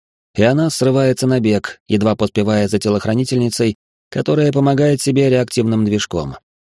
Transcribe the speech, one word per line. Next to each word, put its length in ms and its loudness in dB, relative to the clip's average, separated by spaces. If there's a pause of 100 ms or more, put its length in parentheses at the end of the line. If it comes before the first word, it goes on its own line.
(360)
и 80 2
она 260 2
срывается 580 0
на 140 2
бег, 480 -2
едва 260 2
поспевая 540 0
за 100 0
телохранительницей, 960 -2 (340)
которая 440 0
помогает 480 2
себе 280 2
реактивным 540 0
движком. 540 -4 (280)